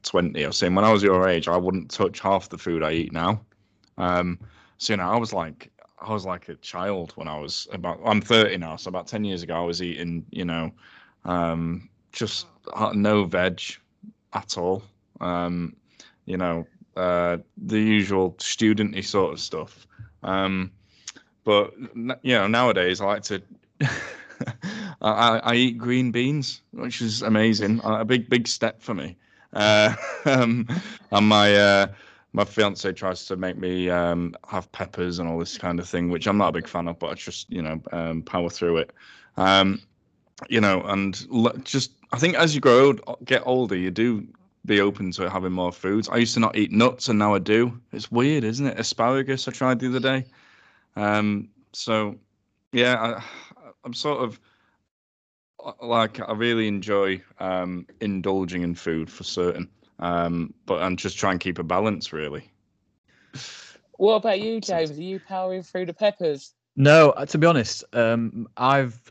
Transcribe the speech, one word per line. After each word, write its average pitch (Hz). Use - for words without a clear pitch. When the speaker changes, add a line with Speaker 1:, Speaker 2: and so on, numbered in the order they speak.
Speaker 1:
twenty. 87
I 71
was -
saying, 90
"When 98
I 110
was 101
your 95
age, 85
I 85
wouldn't 90
touch -
half 98
the 85
food 82
I 78
eat 82
now." 90
Um, 90
so, -
you -
know, 90
I 104
was 117
like, 80
I 104
was 98
like 90
a 82
child 92
when 80
I 76
was -
about, 87
I'm 107
thirty 107
now, 82
so -
about 90
ten 107
years 92
ago, 85
I 85
was 87
eating, 85
you -
know, 82
um, 85
just, -
uh, 104
no 104
veg 90
at -
all. 95
Um, 87
you 90
know, 85
uh, 87
the 107
usual 98
studenty 107
sort 92
of 76
stuff. -
Um, 95
but 104
n-, 120
you 127
know, 101
nowadays 98
I 101
like 101
to, 98
<laughs> -
I, 143
I, 113
I 117
eat 120
green 123
beans, 131
which -
is 110
amazing. 107
A 110
big, 123
big 123
step -
for 120
me. 87
Uh, 107
<laughs> -
um, 123
and 104
my, 104
uh, 101
my 101
fiance 101
tries 92
to 95
make 92
me, 90
um, 87
have 87
peppers 90
and 85
all 82
this 85
kind 87
of 85
thing, 87
which 85
I'm 101
not 98
a 80
big 80
fan 85
of, 82
but 78
I -
just, -
you 87
know, 80
um, 82
power 87
through 85
it. 78
Um, 95
you 113
know, 95
and 98
l-, 117
just, -
I 120
think 165
as 151
you 143
grow 127
old, 127
get 131
older, 127
you 92
do 110
be 104
open 98
to 90
having 92
more 90
foods. 101
I -
used 117
to 120
not 110
eat 104
nuts, 117
and 110
now 104
I 98
do. 117
It's 110
weird, 135
isn't 117
it? 123
Asparagus 131
I 127
tried 127
the 127
other 123
day. 131
Um, 104
so, 107
yeah, 120
I, -
I'm 120
sort 143
of, 117
uh, -
like, 113
I 113
really 113
enjoy, 98
um, 90
indulging 95
in 87
food 80
for -
certain, 87
um, 85
but 85
I'm 92
just 92
trying 95
to -
keep 90
a 90
balance, 92
really. 73
Speaker 2:
What 214
about 208
you, 226
James? 165
Are 156
you 185
powering 185
through 180
the 170
peppers? 180
Speaker 3:
No, 147
uh, 135
to 165
be 156
honest, 147
um, 117
I've, 127